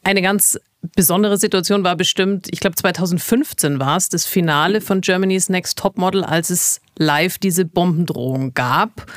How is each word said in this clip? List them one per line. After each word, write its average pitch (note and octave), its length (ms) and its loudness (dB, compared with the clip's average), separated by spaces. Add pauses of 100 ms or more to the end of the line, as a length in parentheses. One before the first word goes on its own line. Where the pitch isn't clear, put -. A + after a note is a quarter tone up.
eine G3 180 0
ganz F#3+ 380 0 (360)
besondere G3+ 420 2
Situation G3+ 460 0
war F3+ 120 0
bestimmt, F#3 560 0
ich - 80 -8
glaub, F#3 180 -2
zweitausendfünfzehn F3 1000 0
war's, D3 300 0
das E3+ 160 -2
Finale F3 560 2
von F#3+ 200 -2
Germany's F#3+ 480 0
Next F#3 280 -2
Topmodel, F#3+ 460 0
als E3 260 -2
es - 320 -2 (160)
live D#3 400 2
diese F#3 280 2
Bombendrohung D3+ 880 -2
gab, C#3 520 0 (120)